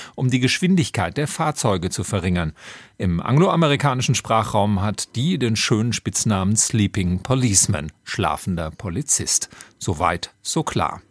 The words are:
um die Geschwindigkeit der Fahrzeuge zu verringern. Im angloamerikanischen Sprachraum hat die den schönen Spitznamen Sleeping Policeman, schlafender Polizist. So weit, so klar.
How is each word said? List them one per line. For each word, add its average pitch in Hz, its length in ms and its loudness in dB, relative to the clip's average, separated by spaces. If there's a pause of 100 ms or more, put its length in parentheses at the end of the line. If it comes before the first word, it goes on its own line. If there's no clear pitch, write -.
(160)
um 131 160 0
die 131 80 2
Geschwindigkeit 127 760 0
der 147 100 0
Fahrzeuge 104 640 0
zu - 120 -4
verringern. 87 500 0 (440)
Im 87 220 0
angloamerikanischen 143 960 2
Sprachraum 104 680 2
hat - 340 -4
die 160 220 0
den 117 180 0
schönen 113 380 0
Spitznamen 101 640 0
Sleeping 95 640 2
Policeman, 98 720 2 (120)
schlafender 82 680 -4
Polizist. - 760 -4 (280)
So 80 220 -2
weit, 87 420 0
so - 220 -4
klar. 87 480 -2